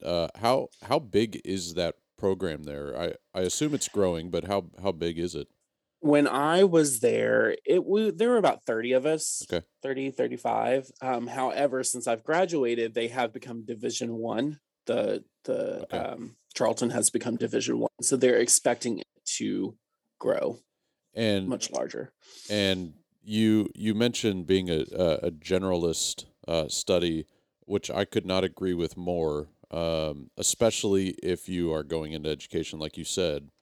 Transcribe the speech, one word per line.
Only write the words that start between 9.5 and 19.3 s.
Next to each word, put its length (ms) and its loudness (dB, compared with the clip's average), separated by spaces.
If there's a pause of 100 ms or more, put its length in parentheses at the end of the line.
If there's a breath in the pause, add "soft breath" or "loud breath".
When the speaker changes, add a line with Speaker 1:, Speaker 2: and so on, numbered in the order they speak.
Speaker 1:
Okay. 140 -2 (180)
Speaker 2:
thirty, 280 -4
thirty-five. 800 -2 (120)
Um, 240 -2
however, 580 -2
since 220 -4
I've 180 -2
graduated, 720 0
they 140 -2
have 260 -2
become 300 -12
Division 520 -6
One. 440 -2 (260)
The, 380 0 (200)
the, 400 -4
Speaker 1:
Okay. 140 -6
Speaker 2:
um, 380 -8 (180)
Tarleton 360 0
has 200 2
become 260 -2
Division 420 -2
One, 120 -2 (100)
so 160 0
they're 220 6
expecting 600 2
it 80 -10 (300)